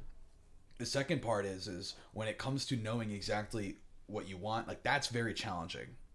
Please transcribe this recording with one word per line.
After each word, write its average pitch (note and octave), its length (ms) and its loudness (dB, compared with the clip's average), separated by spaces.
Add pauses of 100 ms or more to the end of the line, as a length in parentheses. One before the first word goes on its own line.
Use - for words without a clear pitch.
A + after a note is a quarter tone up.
(760)
the A#2 80 -2
second C3+ 360 4
part G#2+ 240 4
is, F#2+ 220 -2
is F#2+ 280 -4 (180)
when A2 160 0
it G#2+ 80 -2
comes C3+ 300 0
to C3 100 4
knowing A2 340 0
exactly G#2 640 0 (300)
what G#2 240 -4
you F#2+ 80 -4
want, A2 320 0
like, - 140 -6
that's C3 240 6
very A#2 260 2
challenging. F2 540 -2 (260)